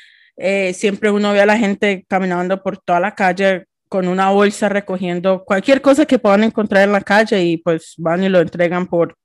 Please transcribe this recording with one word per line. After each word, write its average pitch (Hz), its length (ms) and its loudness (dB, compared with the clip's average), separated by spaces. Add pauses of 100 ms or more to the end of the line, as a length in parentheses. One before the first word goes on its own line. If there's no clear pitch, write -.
(360)
eh, 190 380 -2
siempre 208 360 -2
uno 208 220 0
ve 202 80 2
a 202 60 6
la 214 100 2
gente 202 520 -2
caminando 185 540 -2
por 196 140 -6
toda 175 240 -2
la 208 140 -4
calle 185 500 0 (240)
con 190 200 -2
una 190 220 0
bolsa 202 380 2
recogiendo 185 760 -4
cualquier 262 360 0
cosa 277 240 2
que 262 140 2
puedan 208 240 2
encontrar 208 400 0
en 202 100 2
la 196 80 2
calle 208 440 0
y 170 140 0
pues 165 380 -4
van 170 280 -2
y 190 40 0
lo 185 120 4
entregan 175 480 -2
por 170 360 -2